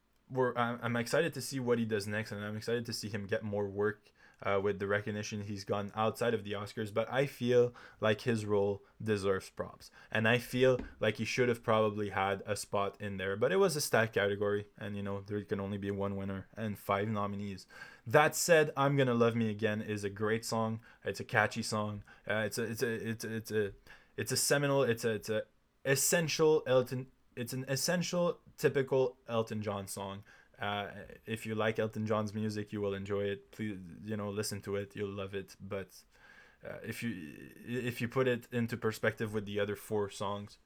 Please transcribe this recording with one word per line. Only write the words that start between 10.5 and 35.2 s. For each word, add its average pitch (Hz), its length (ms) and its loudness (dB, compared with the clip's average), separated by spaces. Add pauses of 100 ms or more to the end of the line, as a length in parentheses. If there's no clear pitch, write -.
like 110 180 2
he 113 80 -4
should 123 240 2
have 113 140 -2
probably 107 460 2
had 98 360 0
a 104 100 -2
spot 101 440 -2
in 101 180 -6
there, 95 180 -2
but 123 160 2
it 185 60 4
was 190 180 4
a 147 60 -2
stacked 113 320 2
category, 101 520 2 (120)
and, 104 180 -8
you 101 80 -6
know, 98 220 -4
there 104 180 -4
can 101 160 -4
only 98 180 -2
be 98 140 -2
one 101 240 -2
winner 98 400 -6
and 104 220 -4
five 101 300 2
nominees. 101 580 -4 (420)
That 151 280 6
said, 156 420 6
I'm 139 200 4
Gonna 127 160 4
Love 117 220 6
Me 113 140 2
Again 107 320 0
is 107 220 -4
a 101 60 0
great 107 360 0
song. 110 340 0 (240)
It's 98 160 -2
a 101 40 -4
catchy 107 400 2
song. 107 400 -4 (260)
Uh, 107 160 0
it's 104 120 -4
a, 120 60 -2
it's 113 200 -2
a, 113 260 -2
it's 113 160 -6
a, 110 100 -6
it's 110 160 -6
a, 104 200 2 (460)
it's 113 140 -2
a 131 60 0
seminal, 139 460 4
it's 117 200 0
a, 117 80 2
it's 107 180 -4
a 107 140 0 (400)
essential 156 840 4
Elton, 127 400 2 (280)
it's 120 180 -6
an 131 140 -4
essential, 170 720 0 (180)
typical 131 600 2 (100)
Elton 113 340 0
John 101 260 -4
song. 98 360 -8 (380)
Uh, 101 240 -2 (400)
if 113 200 -6
you 110 100 -4
like 110 240 2
Elton 110 280 -2
John's 107 260 0
music, 107 380 -4
you 104 100 -2
will 101 120 0
enjoy 98 300 -2
it. 101 280 -4
Please, 107 260 -6 (280)
you 107 100 -4
know, 104 140 -4
listen 104 320 -4
to 98 160 -4
it. 101 180 -6
You'll 101 140 -4
love 98 260 -6